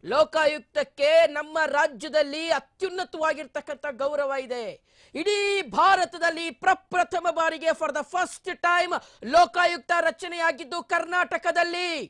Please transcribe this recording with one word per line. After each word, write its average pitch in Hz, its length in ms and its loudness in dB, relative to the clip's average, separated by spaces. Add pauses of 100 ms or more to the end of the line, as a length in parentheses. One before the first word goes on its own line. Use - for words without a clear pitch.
ಲೋಕಾಯುಕ್ತಕ್ಕೆ 294 1040 0 (280)
ನಮ್ಮ 302 200 -6 (200)
ರಾಜ್ಯದಲ್ಲಿ 294 640 0 (160)
ಅತ್ಯುನ್ನತವಾಗಿರ್ತಕ್ಕಂಥ 311 1300 -6 (160)
ಗೌರವ 285 320 -2 (140)
ಇದೆ. 240 180 -8 (540)
ಇಡೀ 403 200 0 (380)
ಭಾರತದಲ್ಲಿ 339 680 2 (180)
ಪ್ರಪ್ರಥಮ 359 640 0 (120)
ಬಾರಿಗೆ 320 320 0 (100)
for 311 160 -2
the 294 60 -4 (100)
first 359 340 -4 (200)
time 349 260 2 (400)
ಲೋಕಾಯುಕ್ತ 349 580 4 (180)
ರಚನೆಯಾಗಿದ್ದು 330 680 -4 (140)
ಕರ್ನಾಟಕದಲ್ಲಿ. 349 960 0 (200)